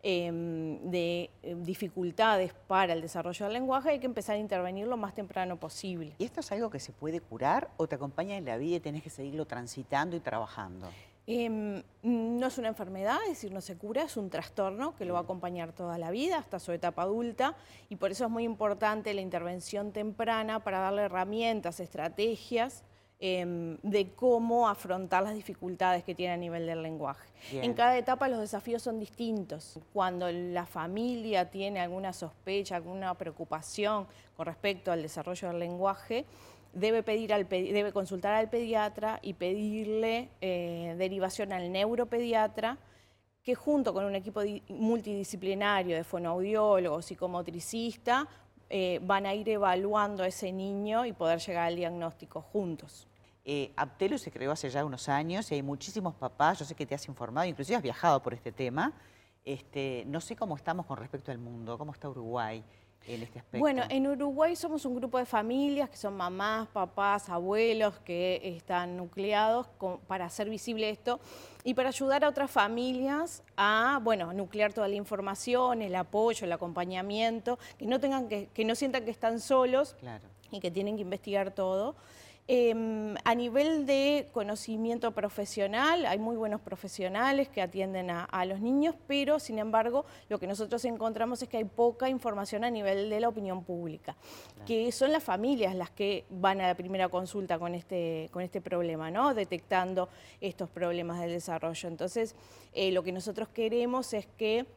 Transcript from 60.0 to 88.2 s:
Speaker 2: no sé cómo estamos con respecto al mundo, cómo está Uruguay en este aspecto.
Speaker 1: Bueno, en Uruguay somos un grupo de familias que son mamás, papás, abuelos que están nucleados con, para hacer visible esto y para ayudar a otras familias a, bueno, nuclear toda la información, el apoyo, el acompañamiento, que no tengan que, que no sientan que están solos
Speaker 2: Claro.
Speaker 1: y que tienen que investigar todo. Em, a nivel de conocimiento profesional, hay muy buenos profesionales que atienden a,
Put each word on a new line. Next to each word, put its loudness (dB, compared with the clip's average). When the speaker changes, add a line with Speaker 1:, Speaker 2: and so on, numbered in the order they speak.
Speaker 2:
no -4
sé -10
cómo -2
estamos -4
con -6
respecto -8
al -6
mundo, -8
cómo -10
está -12
Uruguay -6
en -8
este -14
aspecto. -10
Speaker 1:
Bueno, 4
en 2
Uruguay 2
somos -4
un -2
grupo -2
de 2
familias 2
que -16
son -4
mamás, -2
papás, 0
abuelos 2
que 0
están -2
nucleados 2
con, -2
para -4
hacer -4
visible -2
esto -2
y 0
para 2
ayudar 4
a 8
otras 0
familias 2
a, 6
bueno, 2
nuclear 2
toda 0
la 0
información, 0
el -2
apoyo, 2
el 0
acompañamiento, 0
que -4
no 4
tengan 0
que, -4
que 0
no 4
sientan 0
que -4
están 0
solos 4
Speaker 2:
Claro. -12
Speaker 1:
y -8
que 0
tienen 0
que -4
investigar 0
todo. 0
Em, 2
a 6
nivel 2
de 4
conocimiento -2
profesional, 2
hay 2
muy -2
buenos 0
profesionales 0
que -2
atienden 0
a, -2